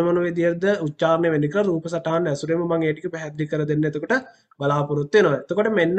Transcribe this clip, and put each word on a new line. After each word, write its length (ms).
මොන 160
විදිහටද 460
උච්චාරණය 500
වෙන්නේ 180
කියලා 200
රූප 180
සටහන් 420
ඇසුරෙන්ම 360
මං 200
ඒ 80
ටික 180
පැහැදිලි 380
කර 160
දෙන්න 240
එතකොට 260
බලාපොරොත්තු 560
වෙනවා. 240
එතකොට 320
මෙන්න 260